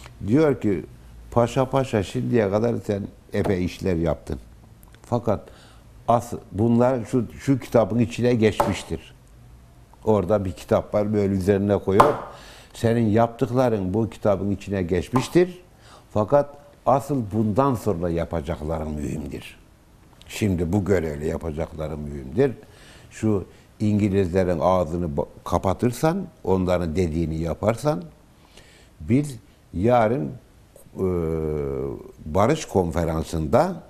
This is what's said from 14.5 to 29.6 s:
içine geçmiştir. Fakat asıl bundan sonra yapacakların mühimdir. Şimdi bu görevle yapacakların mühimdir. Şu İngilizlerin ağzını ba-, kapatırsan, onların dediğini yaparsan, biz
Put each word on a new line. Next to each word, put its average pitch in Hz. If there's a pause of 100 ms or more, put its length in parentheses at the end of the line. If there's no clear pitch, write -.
içine 98
geçmiştir. 120 (540)
Fakat 139 (380)
asıl 135 (100)
bundan 113
sonra 87
yapacakların 80
mühimdir. 73 (720)
Şimdi 87
bu 101
görevle 80
yapacakların 78
mühimdir. 73 (580)
Şu 104 (360)
İngilizlerin 95
ağzını 87
ba-, 76 (180)
kapatırsan, 123 (220)
onların 90
dediğini 80
yaparsan, 117 (960)
biz 127 (380)